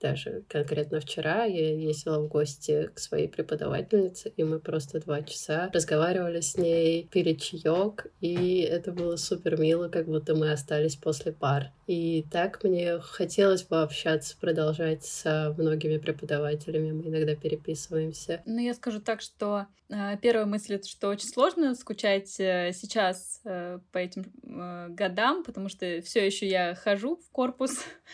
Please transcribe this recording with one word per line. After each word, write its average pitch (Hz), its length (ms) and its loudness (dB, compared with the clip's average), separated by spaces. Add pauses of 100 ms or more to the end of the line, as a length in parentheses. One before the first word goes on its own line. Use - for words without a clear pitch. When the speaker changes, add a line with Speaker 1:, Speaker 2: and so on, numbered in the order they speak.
Speaker 1:
даже - 480 -4
конкретно 147 520 -2
вчера 160 440 -2
я 160 300 2
ездила 156 440 0
в 151 100 0
гости 151 640 0
к - 40 -16
своей 151 300 -2
преподавательнице, 160 1080 0
и 165 80 2
мы 156 140 0
просто 156 420 -4
два 151 220 -2
часа 160 500 -4
разговаривали 170 680 2
с - 160 -4
ней, 165 560 4
пили 165 220 4
чаек, 180 720 0 (140)
и 180 400 2
это 175 320 0
было 175 240 -2
супер 165 420 0
мило, 165 300 4
как 165 180 0
будто 156 280 0
мы 156 160 4
остались 151 460 0
после 156 360 -2
пар. 139 380 0 (160)
И 165 440 0
так 180 340 0
мне 175 340 2
хотелось 185 640 4
бы 160 200 2
общаться, 156 580 0
продолжать 160 640 2
со 156 540 0
многими 156 400 2
преподавателями. 151 920 -2
Мы 160 160 -4
иногда 156 260 2
переписываемся. 160 1120 -4
Speaker 2:
Ну, 226 120 -2
я 240 140 0
скажу 233 280 -4
так, 214 200 -2
что, 208 460 -4 (240)
э, 202 320 -4
первая 226 240 4
мысль — 208 300 -2
это 196 120 -8
что - 200 -4
очень 202 200 -4
сложно 285 460 2
скучать, 202 640 -2
э, 180 320 0
сейчас, 185 720 -2
э, 180 360 -8 (120)
по 185 60 -2
этим, 180 340 -6 (120)
э, 175 460 -10
годам, 208 540 0
потому 196 240 -8
что 175 320 -4
все 202 240 2
еще 196 220 0
я 180 280 2
хожу 208 420 0
в - 140 -20
корпус, 254 420 0 (420)